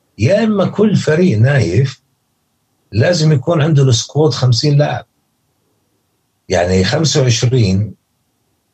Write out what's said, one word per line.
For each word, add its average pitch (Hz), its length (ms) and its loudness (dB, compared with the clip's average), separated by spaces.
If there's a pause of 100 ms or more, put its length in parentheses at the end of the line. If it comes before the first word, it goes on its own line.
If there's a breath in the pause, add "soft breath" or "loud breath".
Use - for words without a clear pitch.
(180)
يا 185 260 0
إما 202 220 0
كل 202 300 0
فريق 151 440 0
نايف 123 640 0 (920)
لازم 156 400 0
يكون 156 300 -2
عنده 143 220 2
السكواد 139 500 0
خمسين 143 440 0
لاعب. 143 280 -2 (1400)
يعني 92 340 0
خمسة 147 380 0
وعشرين 113 720 0 (800)